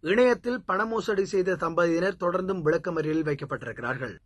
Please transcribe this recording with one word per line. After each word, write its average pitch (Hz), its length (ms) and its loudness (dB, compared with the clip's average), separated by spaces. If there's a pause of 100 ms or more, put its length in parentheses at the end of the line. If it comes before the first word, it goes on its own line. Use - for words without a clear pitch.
(100)
இணையத்தில் 240 580 2
பண 190 120 0 (100)
மோசடி 214 360 0 (100)
செய்த 185 280 0
தம்பதியினர் 170 600 2
தொடர்ந்தும் 185 400 0
விளக்கமறியலில் 156 640 0
வைக்கப்பட்டிருக்கிறார்கள். 123 960 -6